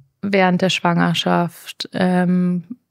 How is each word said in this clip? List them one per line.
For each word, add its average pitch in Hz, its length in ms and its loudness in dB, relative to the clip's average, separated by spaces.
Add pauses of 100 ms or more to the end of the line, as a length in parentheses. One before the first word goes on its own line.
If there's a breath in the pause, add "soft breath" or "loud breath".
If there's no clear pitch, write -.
(220)
Während 185 400 2
der 190 80 2
Schwangerschaft, 175 1200 -2
ähm, 180 720 0 (280)